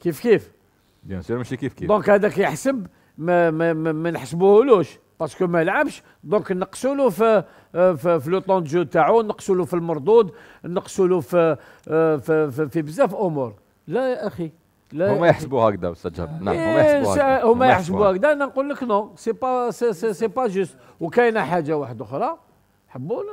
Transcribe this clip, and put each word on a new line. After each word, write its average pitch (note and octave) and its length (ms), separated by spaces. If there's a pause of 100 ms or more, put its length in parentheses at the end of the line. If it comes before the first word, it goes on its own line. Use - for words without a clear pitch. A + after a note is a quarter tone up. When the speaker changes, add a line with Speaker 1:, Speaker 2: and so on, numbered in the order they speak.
Speaker 1:
كيف E3+ 200
كيف؟ A3+ 320 (520)
Speaker 2:
بيان F#2+ 180
سور، A#2 160
ماشي B2+ 180
كيف C3 160
كيف. F2+ 160
Speaker 1:
دونك G3+ 220
هذاك G3+ 280
يحسب، G3 480 (320)
ما، E3+ 320
ما، E3 220
ما، D#3+ 200
ما D#3+ 180
نحسبوهولوش، F#3 880 (220)
باسكو E3 260
ما E3+ 180
لعبش، A#3+ 380 (220)
دونك F#3+ 280
نقصوا F#3+ 420
له C#4 140
في، G#3 360 (280)
في، E3+ 480
في C3+ 100
لو F#3+ 80
طون F#3+ 260
جو D#3+ 180
تاعو، E3 400
نقصوا G#3 320
له F3+ 100
في - 100
المردود، E3+ 580 (320)
نقصوا F3+ 440
له F3+ 120
في، E3 360 (280)
في، D#3 680
في، C#3 180
في E3 140
بزاف F3+ 320
امور. D3 400 (320)
لا B3 260
يا - 140
اخي، E3+ 240 (420)
لا D#3 140
يا G3+ 60
Speaker 2:
هما G3+ 80
Speaker 1:
أخي. E3+ 80
Speaker 2:
يحسبوها C3 420
هكذا، F2+ 220
أستاذ E2+ 200
جابر. E2+ 180
نعم، D#2+ 100
هما F#2+ 120
Speaker 1:
إيه، D#4+ 260
Speaker 2:
يحسبوها D4 360
هكذا. C4+ 260
Speaker 1:
سا-، G3+ 40
هما A3+ 80
Speaker 2:
هما B3 140
Speaker 1:
يحسبوها B3+ 40
Speaker 2:
يحسبوها. F#3+ 400
Speaker 1:
هكذا. G3+ 220
انا C#4+ 120
نقول C4+ 240
لك C#4+ 140
نو، G#3+ 340
سي - 160
با، B3 380
سي، A#3+ 220
سي، G#3 200
سي A3 140
با B3+ 200
جوست. F#3+ 300 (240)
وكاينه A3 420
حاجه D#3+ 340
واحده A#2+ 280
اخرى، G3 340 (500)
حبوا G3+ 340 (100)